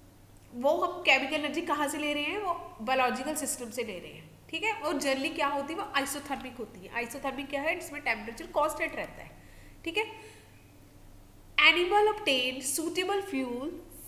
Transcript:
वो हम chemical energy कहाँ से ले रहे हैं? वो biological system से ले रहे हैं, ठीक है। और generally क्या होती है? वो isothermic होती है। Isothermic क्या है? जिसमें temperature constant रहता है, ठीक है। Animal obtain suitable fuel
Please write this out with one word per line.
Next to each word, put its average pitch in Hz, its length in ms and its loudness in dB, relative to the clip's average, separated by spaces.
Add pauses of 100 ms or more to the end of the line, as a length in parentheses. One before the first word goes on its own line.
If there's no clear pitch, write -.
(520)
वो 247 180 4
हम 349 300 2
chemical 277 340 4
energy 302 280 -2
कहाँ 294 260 0
से 294 100 -4
ले 294 160 0
रहे 294 80 -2
हैं? 339 160 -2
वो 370 420 -4
biological 254 540 0
system 247 360 -4
से 233 140 -4
ले 196 140 -8
रहे 156 140 -14
हैं, 156 180 -18 (180)
ठीक 320 140 -4
है। 440 100 0
और 320 220 -2
generally 269 400 0
क्या 302 120 2
होती 285 280 -2
है? 392 60 -6
वो 285 120 -6
isothermic 269 680 -4
होती 196 280 -12
है। 233 180 -4
Isothermic 269 460 -6
क्या 285 120 -2
है? 349 180 0
जिसमें 285 220 -10
temperature 226 440 -4
constant 311 500 0
रहता - 260 -8
है, - 80 -16 (540)
ठीक 330 140 -4
है। - 400 -6 (1300)
Animal 403 460 8
obtain 254 400 2 (220)
suitable 370 540 0
fuel 254 340 -2 (440)